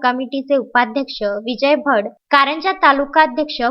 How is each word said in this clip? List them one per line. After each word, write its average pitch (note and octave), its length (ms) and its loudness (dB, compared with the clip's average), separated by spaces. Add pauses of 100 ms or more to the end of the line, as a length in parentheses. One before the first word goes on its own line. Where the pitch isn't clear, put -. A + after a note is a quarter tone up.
कमिटीचे C4 540 -2
उपाध्यक्ष A#3+ 640 -2 (240)
विजय C4+ 300 0
भड, B3+ 320 0 (240)
कारंजा D4 400 2
तालुका D4+ 500 2
अध्यक्ष D4+ 500 -2